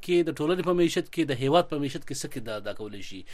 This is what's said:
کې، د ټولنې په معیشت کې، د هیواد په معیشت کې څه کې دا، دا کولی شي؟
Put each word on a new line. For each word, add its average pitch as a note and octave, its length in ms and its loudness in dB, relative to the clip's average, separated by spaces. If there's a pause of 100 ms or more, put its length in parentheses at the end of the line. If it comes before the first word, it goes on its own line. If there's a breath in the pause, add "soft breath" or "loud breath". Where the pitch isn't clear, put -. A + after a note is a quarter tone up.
کې، F3 240 4
د E3 40 0
ټولنې D#3+ 360 0
په F3+ 60 4
معیشت F3 420 2
کې، E3 160 2
د - 20 2 (100)
هیواد D#3+ 260 6
په D3+ 100 -4
معیشت C#3+ 300 -4
کې C#3+ 120 -6
څه C#3+ 120 -6
کې B2+ 160 -6
دا، G#2+ 100 -4
دا G2+ 140 -8
کولی G#2 300 -10
شي؟ F#2+ 180 -10 (140)